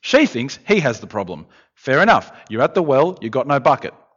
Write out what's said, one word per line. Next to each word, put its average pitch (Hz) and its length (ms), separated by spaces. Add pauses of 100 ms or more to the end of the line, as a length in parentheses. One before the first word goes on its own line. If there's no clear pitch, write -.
She 277 240
thinks 131 420
he 202 140
has 120 180
the 101 80
problem. 90 400 (260)
Fair 139 300
enough. 214 280 (180)
You're 110 140
at 156 120
the 185 80
well, 151 380
you 113 80
got 127 180
no 143 120
bucket. 127 340 (240)